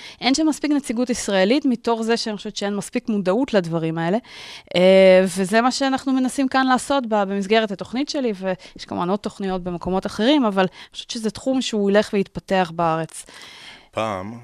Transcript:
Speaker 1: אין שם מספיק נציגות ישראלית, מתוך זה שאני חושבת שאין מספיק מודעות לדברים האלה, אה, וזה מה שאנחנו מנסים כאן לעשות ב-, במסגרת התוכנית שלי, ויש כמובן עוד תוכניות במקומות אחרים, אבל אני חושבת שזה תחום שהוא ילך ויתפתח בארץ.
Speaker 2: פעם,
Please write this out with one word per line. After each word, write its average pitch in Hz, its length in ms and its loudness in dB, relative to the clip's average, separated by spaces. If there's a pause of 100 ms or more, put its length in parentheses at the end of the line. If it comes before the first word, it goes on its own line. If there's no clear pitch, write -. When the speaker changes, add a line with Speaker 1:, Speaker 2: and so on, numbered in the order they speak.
(220)
Speaker 1:
אין 254 140 2
שם 311 120 2
מספיק 294 240 -2
נציגות 254 380 -2
ישראלית, 208 560 2
מתוך 233 360 0
זה 226 160 0
שאני 214 200 -6
חושבת 208 180 -12
שאין 202 200 -4
מספיק - 340 -6
מודעות 208 440 0
לדברים 165 440 0
האלה, 170 200 0 (580)
אה, 185 480 8
וזה 190 380 0
מה 247 100 2
שאנחנו 269 420 -2
מנסים 262 340 0
כאן 262 200 2
לעשות 254 400 0
ב-, 214 160 2
במסגרת 202 480 0
התוכנית 233 380 -6
שלי, 254 260 -2
ויש 185 500 -8
כמובן 180 240 -4
עוד 202 100 0
תוכניות 190 440 -6
במקומות 180 420 -4
אחרים, 247 400 2
אבל 196 160 2
אני - 300 -2
חושבת - 200 -14
שזה 220 200 -4
תחום 262 300 -2
שהוא 208 300 -2
ילך 208 220 4
ויתפתח 185 600 -2
בארץ. 165 500 -4 (680)
Speaker 2:
פעם, 110 520 -6